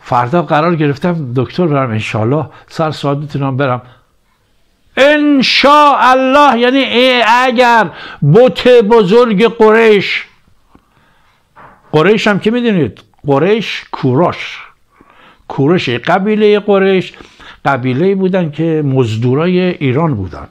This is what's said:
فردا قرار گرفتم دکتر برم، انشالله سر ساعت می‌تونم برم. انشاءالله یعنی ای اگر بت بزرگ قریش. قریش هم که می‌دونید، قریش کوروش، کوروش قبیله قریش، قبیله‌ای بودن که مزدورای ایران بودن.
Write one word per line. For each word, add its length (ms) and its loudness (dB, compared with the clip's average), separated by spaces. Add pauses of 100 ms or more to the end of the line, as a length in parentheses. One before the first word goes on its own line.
فردا 400 -2
قرار 340 -2
گرفتم 600 -4
دکتر 320 -2
برم، 220 -2
انشالله 600 -4 (180)
سر 240 -6
ساعت 260 -4
می‌تونم 400 -6
برم. 240 -2 (1160)
انشاءالله 1600 2
یعنی 180 2
ای 500 0
اگر 640 2 (440)
بت 340 4
بزرگ 800 4
قریش. 800 2 (1700)
قریش 360 2
هم 120 0
که 120 -2
می‌دونید، 500 -2 (260)
قریش 640 -2
کوروش، 680 -4 (880)
کوروش 420 -2
قبیله 720 0
قریش، 540 0 (520)
قبیله‌ای 500 -2
بودن 360 -2
که 340 -2
مزدورای 760 0
ایران 560 -2
بودن. 360 -10